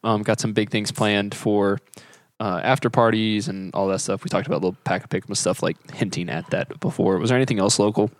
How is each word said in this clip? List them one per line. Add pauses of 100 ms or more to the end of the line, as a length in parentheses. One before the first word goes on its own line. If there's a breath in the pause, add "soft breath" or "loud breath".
Um,
got
some
big
things
planned
for, (640 loud breath)
uh,
after
parties
and
all
that
stuff.
We
talked
about
a
little
pack
of
Pick'em
stuff,
like, (160)
hinting
at
that
before.
Was
there
anything
else
local?